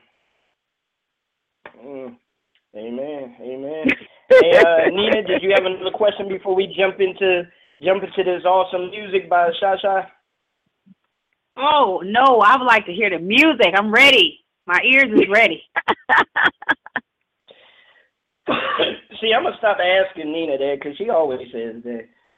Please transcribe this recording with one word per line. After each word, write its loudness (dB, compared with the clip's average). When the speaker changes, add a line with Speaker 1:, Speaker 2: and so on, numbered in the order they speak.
Speaker 1:
Mm. -18
Amen. -12
Amen. -8
Speaker 2:
<laughs> -2
Speaker 1:
Hey, 8
uh, 4
Nina, 0
did -2
you 0
have 2
another -6
question -2
before -4
we 0
jump 0
into, 0
jump 0
into -4
this -2
awesome 0
music -6
by 2
Sha -2
Sha? -2
Speaker 3:
Oh, 0
no, 4
I 6
would -4
like 2
to -12
hear -2
the -4
music. 2
I'm 0
ready. 2
My 0
ears 2
is 4
ready. 2
<laughs> -12
Speaker 1:
See, 0
I'm 0
gonna -6
stop 0
asking -2
Nina -4
that, -4
'cause -10
she -6
always -2
says -10
that. -12